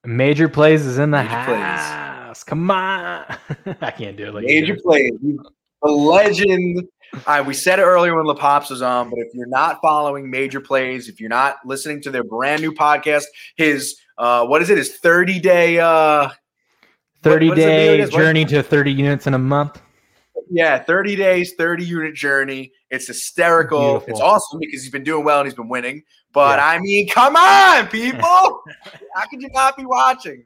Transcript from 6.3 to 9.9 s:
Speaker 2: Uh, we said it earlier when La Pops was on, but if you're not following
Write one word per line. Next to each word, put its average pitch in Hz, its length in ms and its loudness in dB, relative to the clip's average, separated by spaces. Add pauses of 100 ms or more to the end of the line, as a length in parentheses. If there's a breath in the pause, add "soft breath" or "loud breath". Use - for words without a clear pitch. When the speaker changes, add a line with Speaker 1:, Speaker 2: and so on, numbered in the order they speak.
Speaker 2:
Uh, 147 200 0
we 135 80 -8
said 185 260 0
it 196 40 4
earlier 175 320 4
when 160 100 0
La 147 100 -2
Pops 143 340 0
was 127 120 -8
on, 123 280 -2
but 117 100 -8
if 117 140 -10
you're 123 140 -12
not 139 340 -2
following 147 480 -2